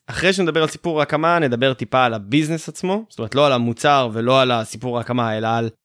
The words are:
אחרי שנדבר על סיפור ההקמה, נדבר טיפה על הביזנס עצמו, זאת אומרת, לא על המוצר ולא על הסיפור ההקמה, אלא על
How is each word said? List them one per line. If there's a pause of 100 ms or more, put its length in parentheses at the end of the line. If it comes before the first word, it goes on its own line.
אחרי
שנדבר
על
סיפור
ההקמה,
נדבר
טיפה
על
הביזנס
עצמו,
זאת
אומרת,
לא
על
המוצר
ולא
על
הסיפור
ההקמה,
אלא
על (160)